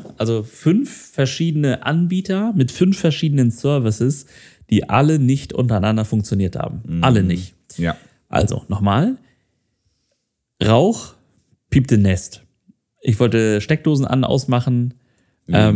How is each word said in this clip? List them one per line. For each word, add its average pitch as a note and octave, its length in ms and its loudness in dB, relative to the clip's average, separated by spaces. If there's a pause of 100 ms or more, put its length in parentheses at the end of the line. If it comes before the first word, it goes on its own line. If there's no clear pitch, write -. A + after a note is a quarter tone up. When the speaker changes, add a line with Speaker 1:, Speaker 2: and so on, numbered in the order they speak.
(180)
Speaker 1:
Also A2+ 260 -2
fünf F3+ 480 -2
verschiedene D3 960 -2
Anbieter F#3 680 -2
mit C3 180 2
fünf F#3+ 280 2
verschiedenen C#3+ 520 0
Services, C3 760 -2 (440)
die - 200 0
alle D3 280 2
nicht C3+ 360 0
untereinander A2 520 0
funktioniert G2+ 500 -2
haben. - 300 -8
Speaker 2:
Mhm. E2 180 -4
Speaker 1:
Alle A2+ 200 4
nicht. F2+ 320 -4 (220)
Speaker 2:
Ja. E2+ 180 -4 (340)
Speaker 1:
Also - 380 -2
nochmal. G2+ 500 0 (1500)
Rauch, C3+ 520 2 (540)
piepte B2+ 280 2
Nest. G2 460 0 (580)
Ich A2+ 180 0
wollte A2 420 2
Steckdosen D3+ 440 0
an, C3 180 0
ausmachen. B2 720 0 (540)
Speaker 2:
Wemo. F2 100 0 (180)